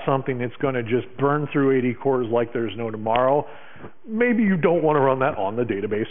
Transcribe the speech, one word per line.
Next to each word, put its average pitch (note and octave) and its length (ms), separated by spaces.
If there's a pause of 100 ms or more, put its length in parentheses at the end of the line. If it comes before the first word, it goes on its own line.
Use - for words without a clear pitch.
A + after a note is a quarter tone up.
something C3+ 320
that's A#2+ 220
gonna C3 220
just A2+ 240 (120)
burn C#3+ 340
through C3+ 240
eighty B2 160
cores B2+ 360
like A#2 240
there's A#2 240
no A2+ 140
tomorrow, B2 560 (600)
maybe A#3 340
you F#3+ 140
don't E3 260
wanna D3+ 180
run C3 200
that C3+ 160
on G2+ 180
the A#2+ 80
database G#2 480